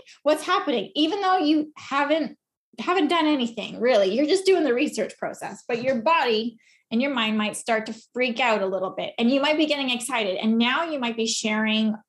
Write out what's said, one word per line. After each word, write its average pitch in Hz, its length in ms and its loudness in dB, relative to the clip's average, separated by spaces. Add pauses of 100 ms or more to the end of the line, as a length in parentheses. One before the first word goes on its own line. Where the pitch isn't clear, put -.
(240)
What's 311 200 2
happening?" 302 520 -2
Even 330 260 0
though 370 160 2
you 302 400 2
haven't, 285 600 -2 (400)
haven't 320 300 0
done 330 180 2
anything, 226 540 -2
really. 208 340 4
You're 277 120 2
just 381 200 2
doing 349 200 4
the 240 80 2
research 240 440 -2
process, - 480 -10
but 240 160 -4
your 247 200 0
body 240 560 0 (340)
and 233 100 0
your 277 120 0
mind 220 240 0
might 214 180 -2
start 220 300 -2
to 220 80 -10 (200)
freak 247 260 -2
out 220 240 2
a 190 40 -2
little 185 220 -2
bit, 175 280 -8
and 233 120 2
you 269 100 2
might 302 180 2
be 311 100 2
getting 277 240 -2
excited. 233 460 -2
And 220 200 2
now 254 260 2
you 311 160 -4
might 233 160 -4
be 226 120 -2
sharing 220 680 0 (140)